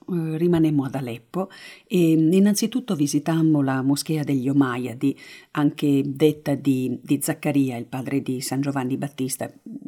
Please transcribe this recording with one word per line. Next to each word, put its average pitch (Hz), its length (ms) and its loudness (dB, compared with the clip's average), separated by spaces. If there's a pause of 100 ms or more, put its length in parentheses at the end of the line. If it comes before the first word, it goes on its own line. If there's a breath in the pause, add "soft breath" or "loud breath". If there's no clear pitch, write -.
eh, 160 280 -4
rimanemmo 160 480 2
ad 135 100 -8
Aleppo 131 540 -8 (380 loud breath)
e 165 240 4
innanzitutto 196 840 2
visitammo 151 640 2
la 135 200 0
moschea 143 420 0
degli 131 240 -2
Omayadi, 131 720 0 (340 loud breath)
anche 147 540 0
detta 151 500 0
di, 127 460 0
di 143 200 0
Zaccaria, 139 560 -2
il 117 80 -10
padre 131 360 -4
di 127 200 -6
San 131 200 -4
Giovanni 139 360 -2
Battista, - 540 -6 (360)